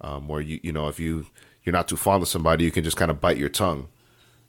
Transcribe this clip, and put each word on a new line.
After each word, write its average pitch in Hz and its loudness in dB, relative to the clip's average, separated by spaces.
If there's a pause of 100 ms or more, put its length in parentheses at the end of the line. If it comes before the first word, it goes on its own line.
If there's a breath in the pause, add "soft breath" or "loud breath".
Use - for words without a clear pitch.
um, 71 -10
where 76 -4
you, 78 -6
you 82 -6
know, 76 -2
if 73 -6
you, 80 -4 (380 soft breath)
you're 87 -2
not 87 2
too - -4
fond 98 4
of 85 -2
somebody, 80 2
you 80 4
can 82 0
just 80 -2
kinda 82 2
bite 80 2
your 71 0
tongue, 82 -2 (600 soft breath)